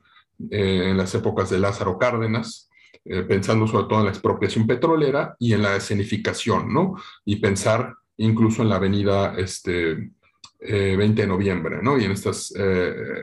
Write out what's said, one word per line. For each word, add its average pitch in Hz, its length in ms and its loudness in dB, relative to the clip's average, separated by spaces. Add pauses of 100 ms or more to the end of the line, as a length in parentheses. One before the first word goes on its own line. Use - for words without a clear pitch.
(500)
eh, 95 400 0
en 95 60 2
las 95 180 0
épocas 107 360 0
de 92 80 2
Lázaro 95 400 0
Cárdenas, 113 720 -2 (360)
eh, 92 180 -4
pensando 110 440 2
sobre 110 200 0
todo 107 140 2
en 104 60 4
la 98 40 0
expropiación 107 560 0
petrolera 147 720 0
y 120 140 2
en 104 100 2
la 101 140 2
escenificación, 101 960 -2
¿no? 185 220 0 (300)
Y 104 120 -2
pensar 110 580 0 (220)
incluso 110 460 2
en 110 60 2
la 98 80 2
avenida, 98 600 0
este, 87 760 -4 (480)
eh, 98 360 0
veinte 107 260 4
de 101 60 2
noviembre, 90 540 0
¿no? 135 160 2
Y 113 60 2
en 95 80 0
estas, 95 440 -4
eh, 90 680 -2